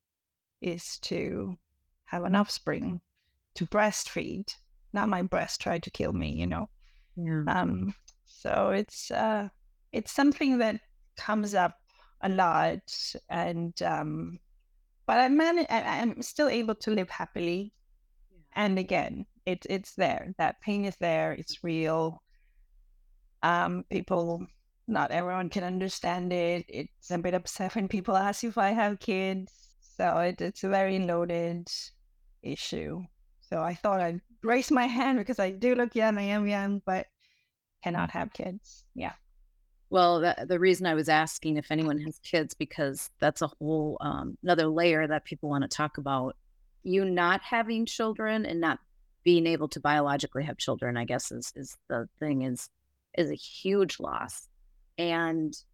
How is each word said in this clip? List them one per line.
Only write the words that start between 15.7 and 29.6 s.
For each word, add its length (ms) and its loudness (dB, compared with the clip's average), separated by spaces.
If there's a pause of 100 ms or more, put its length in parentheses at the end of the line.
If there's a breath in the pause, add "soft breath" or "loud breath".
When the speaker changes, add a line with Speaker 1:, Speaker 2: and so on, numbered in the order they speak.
Speaker 1:
I'm 200 -2
still 280 0
able 260 0
to 160 -4
live 180 0
happily. 640 -4 (600)
Speaker 2:
Yeah. 320 -6
Speaker 1:
And 160 2
again, 460 -2 (200)
it, 240 -4
it's 260 -4
there. 420 0
That 240 0
pain 220 0
is 160 -4
there. 340 0
It's 300 -10
real. 580 0 (1200)
Um, 460 0
people, 560 -2 (420)
not 240 0
everyone 380 -2
can 140 -4
understand 720 -2
it. 340 0
It's 440 -10
a 60 0
bit 160 0
upset 420 -4
when 120 -2
people 300 0
ask 260 0
if 140 -4
I 140 4
have 280 0
kids. 540 -2 (440)